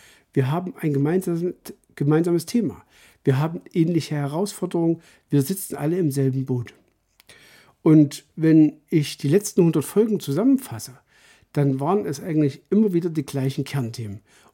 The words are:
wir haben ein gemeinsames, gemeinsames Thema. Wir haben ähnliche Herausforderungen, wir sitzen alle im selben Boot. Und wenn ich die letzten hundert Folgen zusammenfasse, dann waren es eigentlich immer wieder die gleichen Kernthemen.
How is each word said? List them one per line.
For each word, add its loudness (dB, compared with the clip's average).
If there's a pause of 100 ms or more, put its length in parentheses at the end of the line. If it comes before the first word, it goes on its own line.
(340)
wir 0
haben -4
ein -2
gemeinsames, -2 (400)
gemeinsames 2
Thema. -2 (400)
Wir 2
haben -2 (120)
ähnliche 0
Herausforderungen, -2 (280)
wir 4
sitzen -6
alle -2
im 0
selben -2
Boot. -6 (1080)
Und 4 (100)
wenn 4 (160)
ich -2
die -4
letzten 2
hundert 2
Folgen 0
zusammenfasse, -2 (520)
dann 0
waren 0
es -6
eigentlich 0
immer 2
wieder 0
die -4
gleichen -4
Kernthemen. -8 (320)